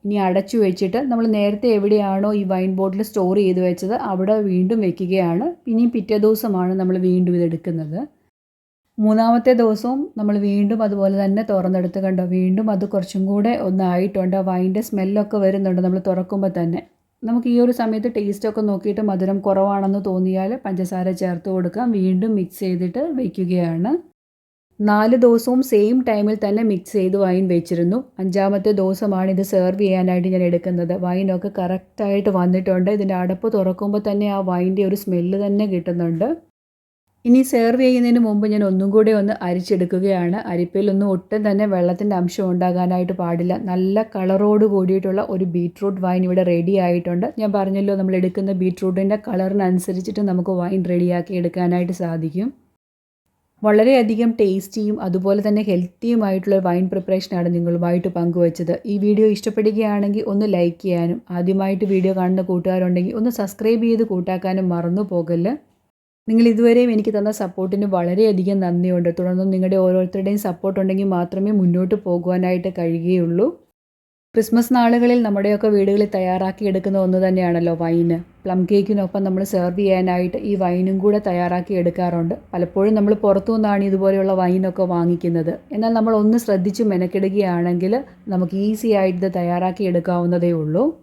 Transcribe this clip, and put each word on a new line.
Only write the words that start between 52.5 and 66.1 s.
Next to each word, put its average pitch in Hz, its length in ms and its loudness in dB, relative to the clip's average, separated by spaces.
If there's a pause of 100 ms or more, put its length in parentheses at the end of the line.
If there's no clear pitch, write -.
വളരെയധികം 226 720 4
ടേസ്റ്റിയും 208 560 -2 (120)
അതുപോലെ 190 320 0 (100)
തന്നെ 208 200 2
ഹെൽത്തിയുമായിട്ടുള്ള 190 880 0 (120)
വൈൻ 180 140 2 (100)
പ്രിപ്പറേഷനാണ് 185 540 -2 (100)
നിങ്ങളുമായിട്ട് 175 600 0
പങ്കുവച്ചത്. 170 560 0 (180)
ഈ 208 40 -2 (100)
വീഡിയോ 208 300 4
ഇഷ്ടപ്പെടുകയാണെങ്കിൽ 208 960 -2
ഒന്ന് 214 220 0
ലൈക്ക് 170 300 0
ചെയ്യാനും 170 340 -2 (180)
ആദ്യമായിട്ട് 190 560 0
വീഡിയോ 190 260 2
കാണുന്ന 185 300 0
കൂട്ടുകാരുണ്ടെങ്കിൽ 185 680 0
ഒന്ന് 240 200 0
സബ്സ്ക്രൈബ് 220 480 0
ചെയ്ത് 226 240 2
കൂട്ടാക്കാനും 185 640 -2
മറന്നു 175 280 -2 (100)
പോകല്ല്. 170 400 -2 (720)